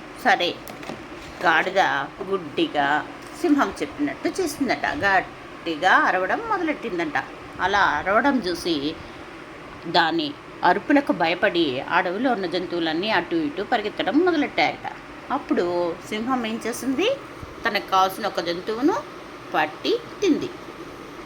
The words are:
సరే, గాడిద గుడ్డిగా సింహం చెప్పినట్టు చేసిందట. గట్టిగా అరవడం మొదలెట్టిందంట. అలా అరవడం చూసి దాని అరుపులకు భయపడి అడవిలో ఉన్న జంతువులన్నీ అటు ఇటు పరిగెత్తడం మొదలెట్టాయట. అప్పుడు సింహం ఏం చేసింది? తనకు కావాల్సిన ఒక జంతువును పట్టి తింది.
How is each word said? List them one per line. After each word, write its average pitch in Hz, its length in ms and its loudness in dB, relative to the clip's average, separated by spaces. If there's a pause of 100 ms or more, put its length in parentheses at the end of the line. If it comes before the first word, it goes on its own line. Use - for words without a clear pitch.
(240)
సరే, 175 320 4 (880)
గాడిద 180 360 4 (440)
గుడ్డిగా 151 840 0 (340)
సింహం 277 400 4
చెప్పినట్టు 151 460 -4
చేసిందట. 294 580 -2
గట్టిగా 175 1080 0
అరవడం 214 560 4
మొదలెట్టిందంట. 214 760 -2 (380)
అలా 190 180 4
అరవడం 190 600 4
చూసి 165 560 -2 (920)
దాని 160 460 2 (300)
అరుపులకు 233 480 4
భయపడి 175 680 2
అడవిలో 185 520 2
ఉన్న 196 140 0
జంతువులన్నీ 170 640 -2
అటు 175 260 2
ఇటు 156 280 0
పరిగెత్తడం 208 560 0
మొదలెట్టాయట. 285 720 2 (400)
అప్పుడు 175 640 0 (140)
సింహం 226 360 -2
ఏం 220 220 -4
చేసింది? 262 420 0 (580)
తనకు 208 240 -2
కావాల్సిన 190 360 4
ఒక 190 120 -2
జంతువును 220 760 0 (380)
పట్టి 185 460 0 (220)
తింది. 302 280 4 (760)